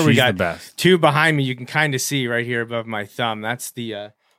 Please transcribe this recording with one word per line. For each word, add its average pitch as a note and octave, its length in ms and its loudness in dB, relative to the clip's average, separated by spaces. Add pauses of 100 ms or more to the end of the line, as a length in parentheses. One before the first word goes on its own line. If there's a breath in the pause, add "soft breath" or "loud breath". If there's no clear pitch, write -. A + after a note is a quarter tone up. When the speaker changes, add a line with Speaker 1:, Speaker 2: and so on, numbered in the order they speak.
Speaker 1:
We D3 80 6
Speaker 2:
she's A#2 60 6
Speaker 1:
got B2 160 4
Speaker 2:
the F2+ 40 -6
best. E2+ 380 -4
Speaker 1:
two F3+ 220 4
behind D#3 400 4
me. C#3 60 0
You B2+ 120 -4
can B2 100 -14
kinda D3+ 320 0
see C3+ 300 -2
right A#2 160 -2
here A#2+ 160 -4
above A#2 260 -6
my G#2 200 -6
thumb. A2 340 -4
That's A#2 300 -6
the, A#2 240 -10
uh, G#2 160 -12 (280)